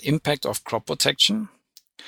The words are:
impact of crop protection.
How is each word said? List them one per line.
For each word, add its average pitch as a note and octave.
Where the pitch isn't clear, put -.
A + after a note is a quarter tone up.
impact D3
of -
crop -
protection. D3